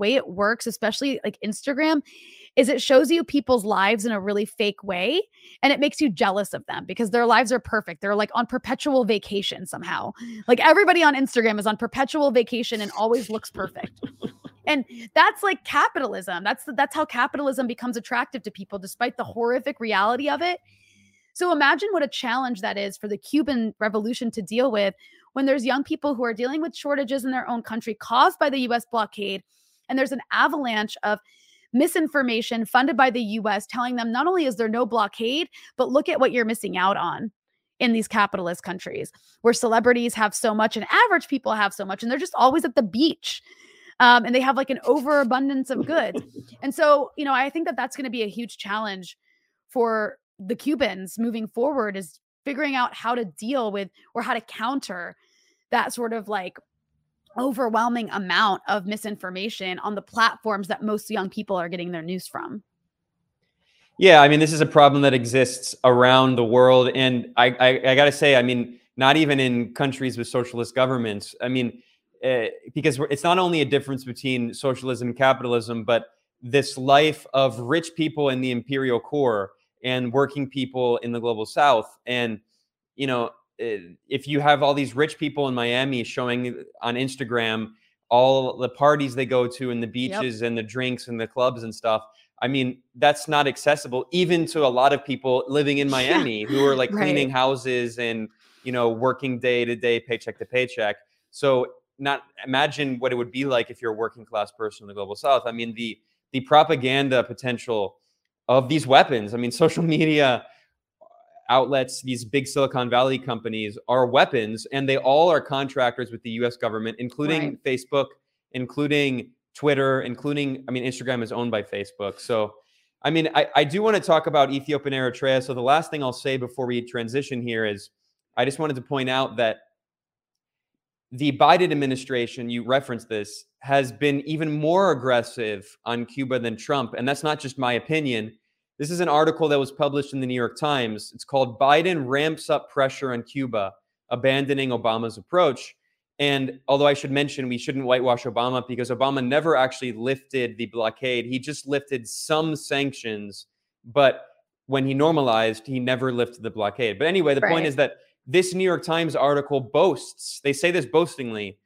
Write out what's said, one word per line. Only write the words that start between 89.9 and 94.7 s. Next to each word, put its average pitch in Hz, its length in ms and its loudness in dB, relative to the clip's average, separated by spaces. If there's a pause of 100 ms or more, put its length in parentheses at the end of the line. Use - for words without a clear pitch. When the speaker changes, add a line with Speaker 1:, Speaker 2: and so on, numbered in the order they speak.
Speaker 2:
beaches 123 500 -4
and 117 160 -2
the 110 40 -2
drinks 123 440 -6
and 117 140 -8
the 113 80 -4
clubs 123 340 0
and 110 100 -10
stuff, 110 300 -2 (380)
I 123 80 -2
mean, 131 340 -2 (140)
that's 147 320 2
not 147 180 2
accessible 139 640 -2
even 170 360 2
to 156 180 0
a 127 160 4